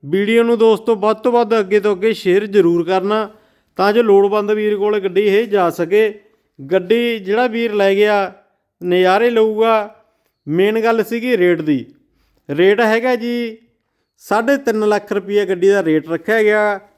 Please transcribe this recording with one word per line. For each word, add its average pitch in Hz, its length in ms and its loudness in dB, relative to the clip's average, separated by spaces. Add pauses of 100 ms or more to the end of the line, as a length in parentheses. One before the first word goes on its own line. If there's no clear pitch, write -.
ਵੀਡੀਓ 202 380 2
ਨੂੰ 233 140 2
ਦੋਸਤੋ 220 380 2
ਵੱਧ 214 220 -2
ਤੋਂ 240 140 -2
ਵੱਧ 226 280 0
ਅੱਗੇ 202 200 0
ਤੋਂ 202 160 0
ਅੱਗੇ 208 180 -2
ਸ਼ੇਅਰ 202 320 0
ਜ਼ਰੂਰ 175 380 2
ਕਰਨਾ 196 460 -2 (480)
ਤਾਂ 202 160 2
ਜੋ 233 80 2
ਲੋੜਵੰਦ 202 500 2
ਵੀਰ 214 260 -2
ਕੋਲ 208 220 0
ਗੱਡੀ 190 220 -2
ਇਹ 214 260 0
ਜਾ 196 220 0
ਸਕੇ। 202 500 -2 (400)
ਗੱਡੀ 196 600 0
ਜਿਹੜਾ 208 280 -2
ਵੀਰ 233 260 -4
ਲੈ 196 220 2
ਗਿਆ 202 380 0 (500)
ਨਜ਼ਾਰੇ 185 460 2
ਲਊਗਾ। 220 680 0 (520)
ਮੇਨ 196 360 0
ਗੱਲ 226 200 0
ਸੀਗੀ 233 340 -2
ਰੇਟ 175 240 2
ਦੀ। 147 240 -2 (640)
ਰੇਟ 190 320 2
ਹੈਗਾ 226 340 0
ਜੀ 240 420 -6 (600)
ਸਾਢੇ 233 400 -2
ਤਿੰਨ 220 300 -2
ਲੱਖ 208 260 -2
ਰੁਪਈਆ 202 320 -2
ਗੱਡੀ 185 220 0
ਦਾ 196 160 2
ਰੇਟ 156 260 0
ਰੱਖਿਆ 214 340 -2
ਗਿਆ 208 360 0 (180)